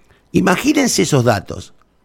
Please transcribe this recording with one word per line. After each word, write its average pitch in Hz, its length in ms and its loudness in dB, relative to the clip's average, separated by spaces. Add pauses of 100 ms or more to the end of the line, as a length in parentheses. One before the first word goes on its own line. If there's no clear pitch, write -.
(320)
Imagínense 208 720 0
esos 143 200 2
datos, 101 520 -4 (300)